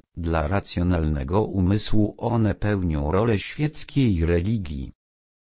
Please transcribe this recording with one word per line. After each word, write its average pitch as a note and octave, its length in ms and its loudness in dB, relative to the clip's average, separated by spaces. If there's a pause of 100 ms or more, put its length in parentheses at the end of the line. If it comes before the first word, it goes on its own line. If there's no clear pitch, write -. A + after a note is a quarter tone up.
(180)
dla E2 300 0
racjonalnego F2 960 0
umysłu F#2+ 720 2
one A2+ 380 0
pełnią F2 560 -2
rolę G#2 280 2
świeckiej B2 840 0
religii. E2+ 680 -2 (640)